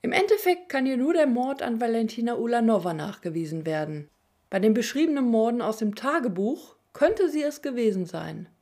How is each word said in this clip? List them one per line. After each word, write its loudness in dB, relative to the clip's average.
Im -2
Endeffekt 2
kann 0
ihr 0
nur 2
der 4
Mord 0
an -2
Valentina -2
Ulanova 2
nachgewiesen -6
werden. -4
Bei 0
den 4
beschriebenen 0
Morden 2
aus -4
dem -2
Tagebuch -2
könnte 2
sie -2
es -4
gewesen 0
sein. -10